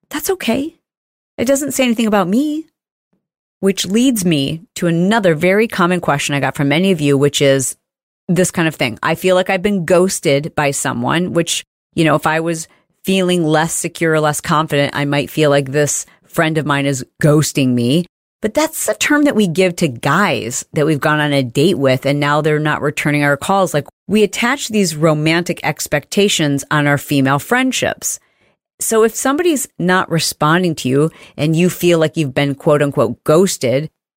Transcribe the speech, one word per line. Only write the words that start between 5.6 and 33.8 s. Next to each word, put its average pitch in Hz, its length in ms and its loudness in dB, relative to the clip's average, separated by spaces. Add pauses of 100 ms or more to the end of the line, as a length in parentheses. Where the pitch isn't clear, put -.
common 180 340 0
question 147 340 -2
I 139 60 0
got 131 140 -2
from 143 140 0
many 175 240 2
of 160 80 -2
you, 143 180 2
which 143 240 2
is 135 320 2 (540)
this 180 220 2
kind 165 180 -2
of 151 60 -6
thing. 120 280 -4
"I 160 120 0
feel 185 200 0
like 185 140 0
I've 190 140 -2
been 196 220 -2
ghosted 170 720 0
by 143 180 0
someone," 139 600 -4
which, 165 320 -2 (300)
you 165 100 2
know, 151 120 4
if 151 100 0
I 160 140 0
was 165 280 -6 (360)
feeling 180 400 2
less 156 280 0
secure, 160 480 -2
less 151 200 0
confident, 151 540 0
I 143 120 -2
might 143 240 -2
feel 151 180 2
like 143 220 2
this 143 360 -2 (180)
friend 160 340 -2
of 143 80 -4
mine 139 200 0
is 135 200 -4 (160)
ghosting 147 460 2
me. 123 360 2 (380)
But 214 100 -4
that's 311 320 -2
the - 100 0
term 294 300 0
that 285 120 2
we 208 100 2
give 175 300 0
to 170 120 0
guys 135 760 -2 (100)
that 151 120 0
we've 151 140 0
gone 151 200 0
on 147 120 0
a 139 100 2
date 139 360 0
with 131 260 2
and 143 160 0
now 147 200 0
they're 151 180 0
not 151 240 -2
returning 147 420 -2
our 143 120 2
calls. 196 360 0
Like, 147 140 -2 (200)
we 208 160 2
attach 240 460 -2
these 196 260 0
romantic 160 720 0
expectations 147 1040 -2
on 147 160 2
our 143 120 2
female 139 400 0
friendships. - 800 -2 (580)
So 220 260 2
if 226 100 0
somebody's 294 520 0 (120)
not 185 320 0
responding 165 640 0
to - 120 -4
you 143 220 2 (260)
and 156 200 0
you 175 140 2
feel 175 280 2
like 156 180 0
you've 147 180 -2
been, 143 200 0
quote 147 280 2
unquote, 127 420 -2
ghosted, 156 640 2 (280)